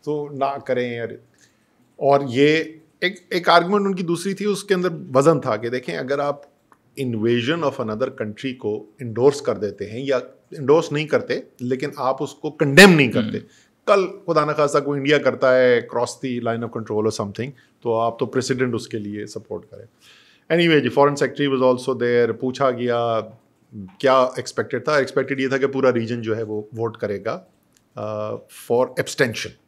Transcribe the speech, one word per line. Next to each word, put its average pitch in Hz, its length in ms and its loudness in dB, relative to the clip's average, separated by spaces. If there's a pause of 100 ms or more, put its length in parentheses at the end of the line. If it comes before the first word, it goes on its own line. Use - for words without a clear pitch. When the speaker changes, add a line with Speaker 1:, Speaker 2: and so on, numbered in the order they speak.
Speaker 1:
तो 147 280 -6
ना 139 240 -4
करें 123 400 -4
यार। 117 200 -8 (800)
और 139 240 4
ये 147 580 2 (220)
एक, 190 300 -6
एक 175 160 0
आर्गुमेंट 180 360 4
उनकी 190 180 -2
दूसरी 170 300 -2
थी, 196 120 -6
उसके 196 280 -2
अंदर 180 160 0
वजन 139 500 2
था 117 180 -2
कि 117 120 -6
देखें, 127 280 -6
अगर 143 220 -4
आप 143 320 -6 (480)
invasion 120 580 0
of 147 160 -2
another 113 340 -4
country 123 460 -8
को 107 480 -8
इंडोर्स 123 400 2
कर 110 160 -2
देते 98 280 -6
हैं 117 200 -10
या 131 160 0 (320)
इंडोर्स 156 380 2
नहीं 147 160 -2
करते, 131 400 -2 (140)
लेकिन 127 380 -4
आप 135 220 -2
उसको 147 300 -8
कंडेम 156 380 8
नहीं 147 200 6
करते, 107 280 -2
Speaker 2:
हम्म। - 100 -10 (400)
Speaker 1:
कल 196 180 4
खुदा 156 400 -2
न 151 80 -2
खास्ता 147 260 2
कोई 143 180 -4
इंडिया 143 200 2
करता 131 340 2
है 123 360 4
cross 120 240 -4 (140)
the 120 220 -6
line 117 160 -4
of 113 140 -8
control 107 280 -2
or 110 120 0
something, 110 320 -6 (340)
तो 120 100 0
आप 117 260 0
तो 131 60 0
प्रेसिडेंट 123 500 -2
उसके 110 220 -8
लिए 104 280 -8
सपोर्ट 101 400 -12
करें। 101 200 -20 (720)
Anyway 160 260 4
जी, 123 60 2
फॉरेन 143 260 4
सेक्रेटरी 139 420 0
was 127 60 2
also 127 260 2
there, 120 520 0
पूछा 131 300 0
गया 120 500 -2 (540)
क्या 127 640 2
एक्सपेक्टेड - 420 -6
था, 151 180 0
एक्सपेक्टेड 135 400 -2
ये 131 100 0
था 135 80 0
कि 135 100 2
पूरा 135 220 2
रीजन 120 320 -2
जो 110 140 -2
है 113 80 -6
वो 107 300 -8
वोट 113 240 -6
करेगा, 104 500 -6 (500)
अ, 107 380 -8
for 120 520 -2 (120)
abstention। - 500 -2 (180)